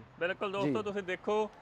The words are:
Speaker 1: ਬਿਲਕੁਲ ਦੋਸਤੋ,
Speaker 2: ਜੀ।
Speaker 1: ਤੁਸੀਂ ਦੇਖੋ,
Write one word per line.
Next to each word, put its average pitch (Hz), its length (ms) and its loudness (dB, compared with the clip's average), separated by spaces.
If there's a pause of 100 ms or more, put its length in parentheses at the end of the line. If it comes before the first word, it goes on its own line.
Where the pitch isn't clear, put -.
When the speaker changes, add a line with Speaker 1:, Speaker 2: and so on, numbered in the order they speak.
(200)
Speaker 1:
ਬਿਲਕੁਲ 185 320 0
ਦੋਸਤੋ, 196 160 2
Speaker 2:
ਜੀ। 202 160 2
Speaker 1:
ਤੁਸੀਂ 202 200 -2
ਦੇਖੋ, 208 460 0 (120)